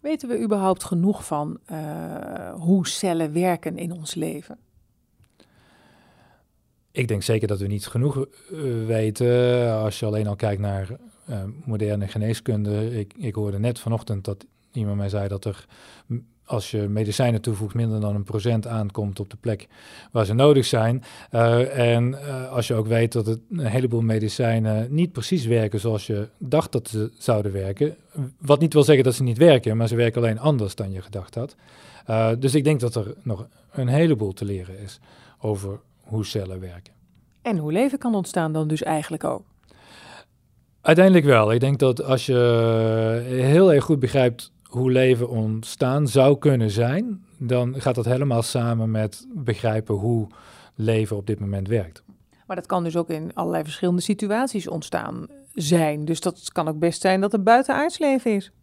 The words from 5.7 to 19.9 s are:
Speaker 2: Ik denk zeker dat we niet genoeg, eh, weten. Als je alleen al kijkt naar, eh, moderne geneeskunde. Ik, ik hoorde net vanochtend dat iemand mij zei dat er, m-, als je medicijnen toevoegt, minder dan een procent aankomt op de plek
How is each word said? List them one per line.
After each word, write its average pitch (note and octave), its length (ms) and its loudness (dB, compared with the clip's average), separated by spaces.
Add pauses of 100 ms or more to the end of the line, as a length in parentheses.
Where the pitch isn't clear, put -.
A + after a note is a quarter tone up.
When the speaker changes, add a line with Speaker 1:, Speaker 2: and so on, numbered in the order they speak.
Speaker 2:
Ik B2+ 160 -2
denk G#2 160 -2
zeker G#2+ 240 0
dat G2 120 -2
we G2 80 -4
niet G2+ 200 -6
genoeg, C3+ 300 -2
eh, C3+ 100 -4 (580)
weten. A#2+ 880 2
Als G#2+ 260 -2
je A2+ 60 -4
alleen G#2+ 220 -2
al G2+ 80 -4
kijkt G#2 260 -2
naar, G2 260 -4 (380)
eh, G#2 180 -8 (200)
moderne G#2 440 -2
geneeskunde. G#2+ 920 -2
Ik, G2+ 180 -8
ik B2 180 -6
hoorde G2+ 240 -4
net A#2+ 200 -2
vanochtend A2 460 -4
dat G2+ 200 -8 (260)
iemand G#2 260 -4
mij G2+ 120 -4
zei G2+ 180 -4
dat G2 180 -6
er, - 200 -8 (400)
m-, A#2+ 120 -6 (280)
als - 260 -6
je A2 60 -4
medicijnen G#2+ 640 0
toevoegt, G#2+ 340 -4
minder A2+ 240 0
dan G#2 160 -2
een G#2 80 -4
procent A2 440 -2
aankomt G#2 520 -4
op G2+ 100 -8
de - 80 -18
plek G#2+ 300 -6 (440)